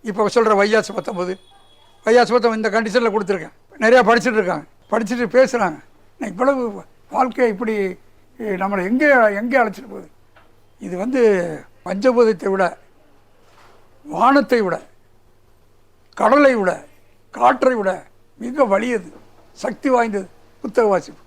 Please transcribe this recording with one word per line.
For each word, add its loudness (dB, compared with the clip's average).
இப்ப -2
சொல்ற 2
வையாசி 2
பத்தொன்பது, -6
வையாசி 4
பத்தொன்பது 2
இந்த -2
கண்டிஷன்ல 0
கொடுத்துருக்கேன். -4
நிறையா 6
படிச்சுட்டு 2
இருக்காங்க, -4
படிச்சுட்டு -2
பேசுறாங்க. 2
நான் -8
இவ்வளவு -4
வாழ்க்கை 0
இப்படி -4
நம்மளை -4
எங்கே, 0
எங்கே -2
அழைச்சிட்டு -2
போகுது? -16
இது -10
வந்து -2
பஞ்சபூதத்தை 0
விட, -2
வானத்தை 2
விட, -4
கடலை 2
விட, -4
காற்றை 2
விட -4
மிக 0
வலியது, -2
சக்தி -6
வாய்ந்தது 0
புத்தக 0
வாசிப்பு. -2